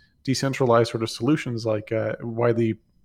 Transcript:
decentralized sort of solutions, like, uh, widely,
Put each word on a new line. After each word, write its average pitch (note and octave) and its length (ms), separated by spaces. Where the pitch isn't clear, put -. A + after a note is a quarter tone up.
decentralized B2+ 680
sort A2+ 120
of A2+ 60
solutions, A#2+ 560
like, G#2+ 280
uh, A2 280
widely, A#2 540